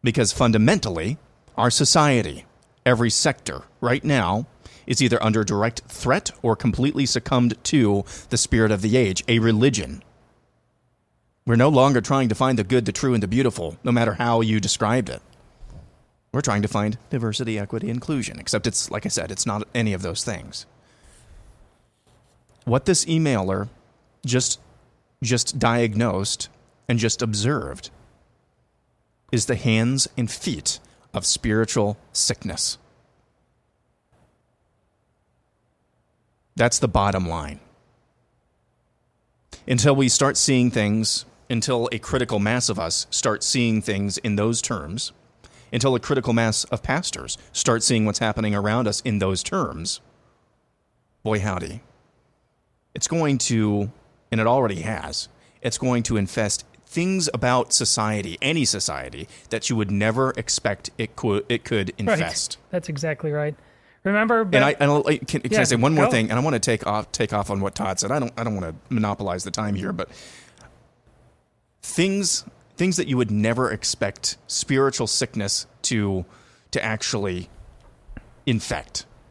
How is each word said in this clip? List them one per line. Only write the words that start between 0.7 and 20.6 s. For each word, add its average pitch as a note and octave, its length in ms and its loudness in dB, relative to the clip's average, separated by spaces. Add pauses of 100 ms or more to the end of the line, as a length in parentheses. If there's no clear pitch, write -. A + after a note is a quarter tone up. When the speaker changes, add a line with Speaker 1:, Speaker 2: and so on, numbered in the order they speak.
Speaker 1:
our A#2+ 100 4
society, C3+ 760 2 (420)
every A#2+ 240 4
sector - 540 -2 (160)
right A#2+ 240 0
now, A#2 420 2 (400)
is A#2+ 160 0
either A#2+ 180 4
under A2 220 2
direct G#2 460 0
threat - 420 -2 (120)
or A2+ 120 2
completely C3 520 0
succumbed A#2+ 580 0
to G#2 400 2 (260)
the B2 60 0
spirit A2 340 2
of G2 120 2
the A2 140 2
age, G2+ 300 2
a A#2 140 4
religion. A2 640 2 (1400)
We're A#2 120 4
no B2+ 120 6
longer C3+ 320 6
trying C3 280 0
to G#2+ 80 0
find C3 200 2
the G#2+ 60 0
good, A#2 220 2
the G2 80 -2
true, C3 220 0
and G#2 80 2
the G2+ 40 -2
beautiful, G#2 560 0
no B2 80 -2
matter A#2 240 2
how A#2 280 2
you A2 180 2
described G#2+ 480 0
it. B1+ 140 -10 (1080)
We're C3 100 -2
trying G#2 220 0
to G#2 60 0
find G#2+ 300 -2 (120)
diversity, A2+ 480 -2
equity, A2 320 -6
inclusion, B2 480 -4
except A2+ 300 -2
it's, - 240 -4
like G#2 140 -6
I - 20 -4
said, - 240 -4
it's - 120 -4
not G#2+ 300 -2
any A2 180 0
of F#2 100 -4
those F#2+ 200 -6
things. - 440 -8 (2000)